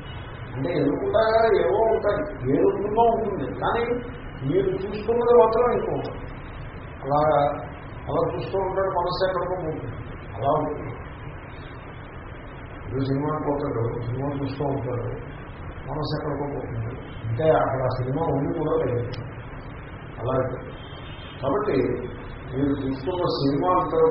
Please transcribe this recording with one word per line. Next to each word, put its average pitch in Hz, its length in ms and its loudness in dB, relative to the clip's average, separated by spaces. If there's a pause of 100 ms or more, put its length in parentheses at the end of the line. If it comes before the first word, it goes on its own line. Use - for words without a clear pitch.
(540)
అంటే 139 160 -2 (100)
ఎదుర్కొండగా 208 640 4 (180)
ఏవో 214 220 4 (100)
ఉంటాయి, 208 300 2 (320)
ఏ - 100 6
రూపంలో 202 480 4
ఉంటుంది, 190 340 0 (160)
కానీ 214 220 2 (640)
మీరు 185 240 2 (100)
చూసుకున్నది 226 600 2
మాత్రం 226 240 8 (100)
ఇంకో - 220 0
ఉంటుంది. - 220 -6 (840)
అలా, 143 180 4 (840)
అలా 156 140 0 (120)
చూస్తూ - 240 -2 (100)
ఉంటాడు, 190 300 0
మనస్సు 175 300 0
ఎక్కడికో 180 360 -2
పోతుంది, 151 300 -6 (420)
అలా 123 160 0 (120)
ఉంటుంది. - 280 -6 (2000)
మీరు 135 200 0
సినిమాకి 151 380 0
పోతాడు, 139 360 0 (240)
సినిమా 131 220 -2 (120)
చూస్తూ 139 220 -4 (120)
ఉంటాడు, 117 320 -4 (800)
మనస్సు 147 280 -4
ఎక్కడికో 143 280 -4 (100)
పోతుంది, 113 360 -4 (360)
అంటే 135 180 0 (160)
అక్కడ 131 260 0
ఆ 117 120 0
సినిమా 135 240 0 (120)
ఉండి 143 240 2
కూడా 156 140 2 (100)
లేదు. 120 200 0 (1200)
అలాగే 131 380 0 (800)
కాబట్టి 139 360 2 (720)
మీరు 135 300 2
చూస్తున్న 175 580 0
సినిమా 147 300 4 (100)
అంతా 160 200 2 (120)